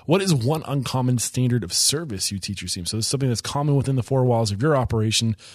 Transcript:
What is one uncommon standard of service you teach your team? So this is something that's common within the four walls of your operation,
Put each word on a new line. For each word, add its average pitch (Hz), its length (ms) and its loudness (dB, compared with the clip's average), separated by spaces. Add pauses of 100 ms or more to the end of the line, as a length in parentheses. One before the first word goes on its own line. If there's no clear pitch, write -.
What 190 160 4
is 190 120 2
one 139 320 0
uncommon 127 520 0
standard 123 460 0
of 82 80 -10
service 139 600 -2
you 101 60 -4
teach 95 240 -8
your 92 60 -8
team? 90 180 -6
So 107 100 -4
this 113 100 -2
is - 40 -4
something 135 180 0
that's 117 120 0
common 143 360 0
within 135 200 0
the 123 60 0
four 131 220 2
walls 113 280 2
of 101 100 -4
your 151 140 4
operation, 110 600 0 (180)